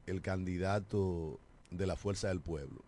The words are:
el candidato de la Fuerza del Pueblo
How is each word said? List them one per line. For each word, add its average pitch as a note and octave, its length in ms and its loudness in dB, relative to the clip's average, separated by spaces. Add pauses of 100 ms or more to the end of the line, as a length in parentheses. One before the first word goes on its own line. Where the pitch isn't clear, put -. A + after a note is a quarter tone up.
el F#2 160 -2
candidato F#2 1160 0 (320)
de F2+ 160 0
la F2 80 2
Fuerza G2+ 340 0
del F#2 120 0
Pueblo C#2 460 -6